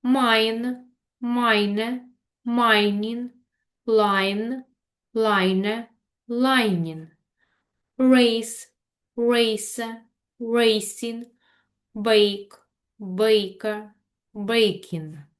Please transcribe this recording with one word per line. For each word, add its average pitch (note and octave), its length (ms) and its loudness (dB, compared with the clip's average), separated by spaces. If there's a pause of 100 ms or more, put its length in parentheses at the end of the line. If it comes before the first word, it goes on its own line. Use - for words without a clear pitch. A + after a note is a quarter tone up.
Mine, B3 840 0 (340)
miner, A#3 800 0 (440)
mining. A3+ 880 0 (560)
Line, G#3+ 760 0 (480)
liner, G#3 760 0 (380)
lining. G#3+ 840 0 (880)
Race, A#3+ 680 2 (480)
racer, A3+ 880 -2 (360)
racing. A#3 880 -2 (680)
Bake, G#3 600 0 (440)
baker, G#3 960 -2 (400)
baking. F#3+ 840 -2 (220)